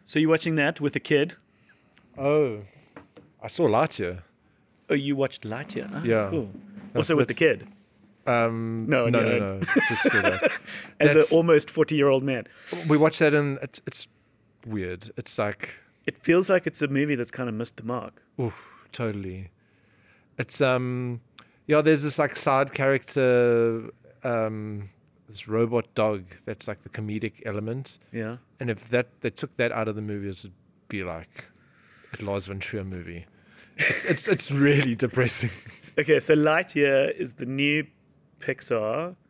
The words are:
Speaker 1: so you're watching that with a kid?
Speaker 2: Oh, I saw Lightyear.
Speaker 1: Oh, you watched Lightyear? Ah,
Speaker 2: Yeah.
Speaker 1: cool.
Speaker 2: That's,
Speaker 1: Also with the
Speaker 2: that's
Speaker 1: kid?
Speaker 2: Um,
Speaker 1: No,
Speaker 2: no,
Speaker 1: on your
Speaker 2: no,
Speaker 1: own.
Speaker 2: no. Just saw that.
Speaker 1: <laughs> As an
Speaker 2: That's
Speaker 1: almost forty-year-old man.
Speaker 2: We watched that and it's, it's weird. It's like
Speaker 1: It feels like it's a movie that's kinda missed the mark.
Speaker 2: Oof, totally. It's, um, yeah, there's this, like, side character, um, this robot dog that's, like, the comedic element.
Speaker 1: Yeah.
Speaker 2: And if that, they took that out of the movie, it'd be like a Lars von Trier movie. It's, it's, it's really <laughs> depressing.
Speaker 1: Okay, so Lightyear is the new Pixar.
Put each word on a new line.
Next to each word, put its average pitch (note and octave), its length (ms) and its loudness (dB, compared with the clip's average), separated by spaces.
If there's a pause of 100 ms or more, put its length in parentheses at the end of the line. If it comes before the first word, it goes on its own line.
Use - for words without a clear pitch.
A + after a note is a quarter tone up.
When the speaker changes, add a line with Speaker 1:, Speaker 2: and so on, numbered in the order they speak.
Speaker 1:
so - 140 0
you're D#3+ 100 4
watching D#3+ 260 2
that D3+ 240 0
with C#3+ 160 -2
a C#3 40 -2
kid? D3+ 360 0 (800)
Speaker 2:
Oh, C3+ 440 0 (800)
I A2 60 -10
saw D#3+ 200 0
Lightyear. G#2 540 0 (680)
Speaker 1:
Oh, - 40 2
you C#3 220 -2
watched C3+ 280 -4
Lightyear? A2+ 500 -8
Ah, - 100 -8
Speaker 2:
Yeah. A2 260 2
Speaker 1:
cool. A2 200 -4 (440)
Speaker 2:
That's, - 40 -4
Speaker 1:
Also D#3 180 2
with C#3 140 4
the A#2+ 40 -4
Speaker 2:
that's D3 300 2
Speaker 1:
kid? - 40 -20 (600)
Speaker 2:
Um, A2+ 600 0
Speaker 1:
No, B2+ 200 2
Speaker 2:
no, A#2+ 120 4
Speaker 1:
on A2 80 2
your - 120 2
Speaker 2:
no, G2+ 80 -2
Speaker 1:
own. F#2+ 140 -6
Speaker 2:
no. - 260 2
Just G#5+ 240 -2
saw - 100 2
that. E5 220 0
Speaker 1:
<laughs> - 560 -6
As D3 120 6
an D3 40 6
Speaker 2:
That's D#3 160 6
Speaker 1:
almost E3 400 6
forty-year-old C#3+ 520 4
man. C3 220 -4 (440)
Speaker 2:
We D3+ 80 6
watched D#3 220 4
that D3+ 140 6
and C#3+ 280 2
it's, - 260 -10
it's - 200 -6 (580)
weird. F#2+ 520 -6
It's - 220 -4
like - 360 -4 (300)
Speaker 1:
It - 120 -6
feels F3+ 320 2
like F#3 180 2
it's - 140 -4
a D3 60 0
movie C#3 280 0
that's A#2+ 160 -4
kinda B2 200 -6
missed A2 260 -6
the A#2 60 -16
mark. A#2 400 -8 (160)
Speaker 2:
Oof, A#2 140 -2 (380)
totally. F#2+ 600 -8 (880)
It's, - 220 -6
um, B2 640 0 (460)
yeah, D3+ 140 4
there's D3 220 4
this, D3 140 0
like, D3 180 0
side C3+ 380 2
character, A#2+ 1160 2 (340)
um, G#2+ 640 -4 (380)
this G#2 200 -12
robot A2+ 460 0
dog G#2+ 300 0 (220)
that's, - 220 -8
like, G#2 160 -10
the - 60 -18
comedic G#2+ 560 -6
element. A2+ 540 -8 (120)
Speaker 1:
Yeah. A#2 260 -8 (220)
Speaker 2:
And B2 120 -6
if G#2+ 180 -8
that, B2 180 0 (140)
they A#2+ 80 -2
took - 280 -10
that A#2+ 140 0
out A2 160 -4
of G#2+ 80 -4
the G#2+ 60 -8
movie, G#2 280 -6
it'd F#2+ 220 -12 (380)
be G2 140 -6
like E2 420 -12 (760)
a A2 60 -10
Lars G2 220 -4
von G2 120 -8
Trier G2 240 -8
movie. F2 440 -12 (500)
It's, - 280 -2
it's, D#3+ 220 0
it's F3+ 240 0
really C#3+ 440 4
<laughs> B2+ 100 -2
depressing. A#2+ 460 0 (480)
Speaker 1:
Okay, D3+ 200 4
so D#3 160 4
Lightyear D3 800 2
is C3 180 -8
the - 120 -10
new C#3+ 400 0 (540)
Pixar. C3 760 -4 (140)